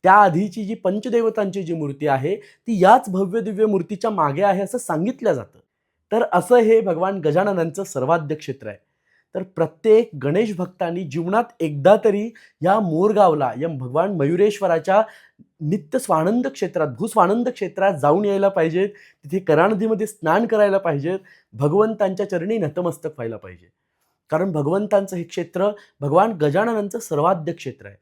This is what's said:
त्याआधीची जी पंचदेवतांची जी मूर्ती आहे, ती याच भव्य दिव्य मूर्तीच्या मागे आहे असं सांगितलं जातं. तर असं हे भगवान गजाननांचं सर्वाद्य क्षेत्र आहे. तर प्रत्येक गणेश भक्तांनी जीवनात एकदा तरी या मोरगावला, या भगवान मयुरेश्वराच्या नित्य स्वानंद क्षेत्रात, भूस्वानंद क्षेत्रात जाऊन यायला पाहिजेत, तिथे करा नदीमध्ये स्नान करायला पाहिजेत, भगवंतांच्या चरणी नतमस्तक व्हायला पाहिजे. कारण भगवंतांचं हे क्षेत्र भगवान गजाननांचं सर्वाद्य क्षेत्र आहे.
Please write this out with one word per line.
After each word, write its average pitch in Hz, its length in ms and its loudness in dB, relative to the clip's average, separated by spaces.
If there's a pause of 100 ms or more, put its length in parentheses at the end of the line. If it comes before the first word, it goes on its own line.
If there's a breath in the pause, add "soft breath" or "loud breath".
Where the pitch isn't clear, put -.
त्याआधीची 190 600 4
जी 208 80 -6
पंचदेवतांची 214 880 -2
जी 165 100 -6
मूर्ती 147 340 -6
आहे, 139 280 0
ती - 480 -4
याच 226 260 6
भव्य 190 320 -2
दिव्य 214 240 -2
मूर्तीच्या 208 460 -2
मागे 156 320 0
आहे 196 180 2
असं 196 160 -6
सांगितलं 202 560 -2
जातं. 117 260 -8 (520)
तर 226 120 0 (100)
असं 180 220 4
हे 226 260 6
भगवान 185 380 -2
गजाननांचं 170 640 0
सर्वाद्य 151 520 -2
क्षेत्र 131 320 -12
आहे. 101 100 -14 (580)
तर 185 80 -6
प्रत्येक 214 680 2 (140)
गणेश 190 320 0
भक्तांनी 175 480 -6
जीवनात 170 400 -2 (160)
एकदा 151 360 4 (100)
तरी 214 280 0 (280 soft breath)
या 190 180 2
मोरगावला, 175 720 2 (100)
या 160 60 -4
भगवान 156 480 -4
मयुरेश्वराच्या 185 880 0 (580 loud breath)
नित्य 160 380 -4
स्वानंद 202 480 0
क्षेत्रात, 180 400 -4
भूस्वानंद 202 600 0
क्षेत्रात 190 440 -2
जाऊन 156 320 2
यायला 196 240 2
पाहिजेत, 180 400 -2 (340 soft breath)
तिथे 180 160 -6
करा 165 280 2
नदीमध्ये 214 400 -2
स्नान 214 400 0
करायला 208 300 2
पाहिजेत, 175 420 -2 (340 soft breath)
भगवंतांच्या 196 760 0
चरणी 190 280 -4
नतमस्तक 165 520 -4
व्हायला 113 280 -10
पाहिजे. 90 340 -20 (580)
कारण 175 220 0
भगवंतांचं 196 640 -2
हे 170 80 -6
क्षेत्र 180 460 -4 (300 loud breath)
भगवान 165 320 2
गजाननांचं 202 680 -2
सर्वाद्य 160 540 -2
क्षेत्र - 320 -14
आहे. 101 160 -20